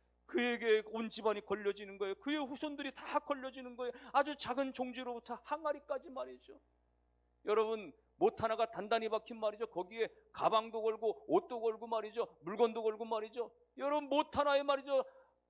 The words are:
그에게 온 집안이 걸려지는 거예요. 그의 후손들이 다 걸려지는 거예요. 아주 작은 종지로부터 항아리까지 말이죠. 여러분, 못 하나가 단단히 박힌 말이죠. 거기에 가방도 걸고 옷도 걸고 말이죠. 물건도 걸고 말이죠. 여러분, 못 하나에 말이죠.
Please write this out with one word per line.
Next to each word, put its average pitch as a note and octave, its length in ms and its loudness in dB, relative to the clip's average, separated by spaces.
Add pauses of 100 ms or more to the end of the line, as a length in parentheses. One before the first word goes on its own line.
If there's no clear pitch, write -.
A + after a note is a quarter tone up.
(260)
그에게 A#3 600 4
온 A3 240 -4
집안이 G#3 340 0
걸려지는 G3+ 540 -2
거예요. G3 180 -2
그의 D4 220 -2
후손들이 C#4+ 540 -6
다 - 280 -4
걸려지는 C4 560 -6
거예요. B3 160 -4 (200)
아주 C#4+ 240 4
작은 B3+ 360 -2
종지로부터 B3 720 -6
항아리까지 D4 680 -2
말이죠. - 480 -12 (840)
여러분, G#3+ 480 2 (240)
못 G#3 260 4
하나가 A3+ 280 2
단단히 A3 380 0
박힌 A3 300 -2
말이죠. G#3+ 300 -2
거기에 F#3+ 400 -2 (240)
가방도 A3 500 2
걸고 A3 440 0
옷도 C4 340 2
걸고 A3 260 -2
말이죠. A3 420 -4 (120)
물건도 A3 420 2
걸고 G#3+ 220 0
말이죠. A3 460 -4 (280)
여러분, C#4+ 300 0
못 D4 280 2
하나에 C#4+ 260 4
말이죠. C#4 420 2 (460)